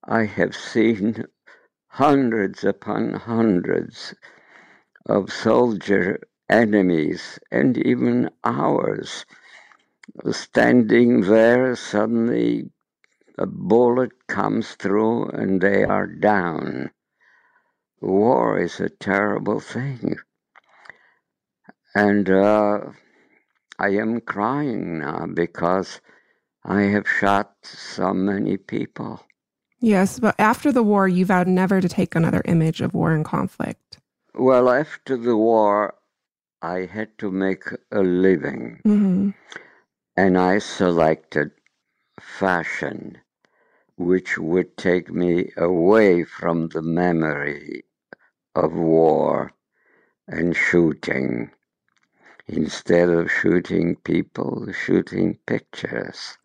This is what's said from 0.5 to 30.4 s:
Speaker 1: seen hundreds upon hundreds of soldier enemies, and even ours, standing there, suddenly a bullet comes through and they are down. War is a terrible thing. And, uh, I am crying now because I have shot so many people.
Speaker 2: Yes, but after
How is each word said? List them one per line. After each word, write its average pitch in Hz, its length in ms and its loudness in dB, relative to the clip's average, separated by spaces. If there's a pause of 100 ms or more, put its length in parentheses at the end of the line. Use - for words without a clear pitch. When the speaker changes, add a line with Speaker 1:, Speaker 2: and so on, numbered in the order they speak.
Speaker 1:
seen 110 680 0 (640)
hundreds 117 760 0
upon 107 500 -4
hundreds 107 1000 -2 (920)
of 98 260 0
soldier 107 880 0 (280)
enemies, 92 880 2 (120)
and - 260 2
even 123 540 0 (140)
ours, - 840 -2 (1040)
standing 120 920 4
there, 117 540 4
suddenly 117 960 -2 (680)
a 95 80 -4
bullet 120 840 0
comes 104 460 -4
through 110 540 -2
and 95 320 -2
they 98 240 2
are 101 220 0
down. 80 840 -2 (1120)
War 107 580 2
is 87 220 -4
a 90 80 -2
terrible 101 720 -2
thing. 127 560 -6 (1800)
And, 101 360 2
uh, 104 500 4 (1000)
I 101 120 0
am 110 300 -2
crying 104 800 -4
now 80 260 -6
because 90 760 -2 (640)
I 101 180 0
have 101 260 0
shot 101 440 2 (100)
so - 500 -6
many 98 440 -2
people. - 640 -10 (600)
Speaker 2:
Yes, 196 400 2
but 220 180 2
after 233 320 2